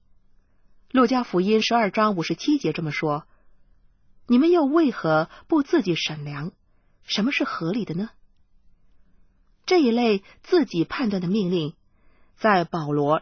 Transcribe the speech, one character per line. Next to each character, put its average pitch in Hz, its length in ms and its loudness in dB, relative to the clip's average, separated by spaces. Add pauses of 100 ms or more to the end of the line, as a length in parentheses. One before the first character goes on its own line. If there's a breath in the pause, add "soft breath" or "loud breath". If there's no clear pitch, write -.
(920)
路 254 160 4
加 247 160 0
福 180 180 -2
音 214 200 2
十 233 140 0
二 220 160 0
章 214 240 0
五 165 80 -2
十 170 120 -4
七 302 220 0
节 180 140 -4
这 165 120 -6
么 151 80 -4
说 151 340 -4 (1040)
：“你 240 100 4
们 311 120 4
又 349 140 4
为 294 280 2
何 160 380 0 (180 loud breath)
不 311 140 2
自 294 200 0
己 185 120 -2
审 156 300 -8
量， 147 300 -10 (500)
什 - 220 -4
么 269 80 0
是 - 100 -2
合 170 300 -6
理 233 100 -4
的 160 120 -8
呢？” 202 160 -8 (1600)
这 359 140 4
一 247 100 4
类 226 320 0 (180 soft breath)
自 349 220 2
己 170 220 -2
判 254 240 -4
断 196 120 -4
的 180 60 -4
命 185 240 0
令， 160 240 -2 (640)
在 196 240 2
保 151 300 -6
罗 147 280 0